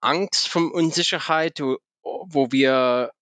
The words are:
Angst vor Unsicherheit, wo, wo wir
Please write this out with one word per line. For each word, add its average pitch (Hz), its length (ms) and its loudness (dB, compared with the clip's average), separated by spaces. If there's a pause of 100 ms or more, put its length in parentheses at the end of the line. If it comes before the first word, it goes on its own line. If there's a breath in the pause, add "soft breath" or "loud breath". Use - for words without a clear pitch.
Angst 165 480 -2
vor 170 240 0
Unsicherheit, 160 880 0
wo, 131 180 -2 (240)
wo 143 500 -2
wir 127 680 2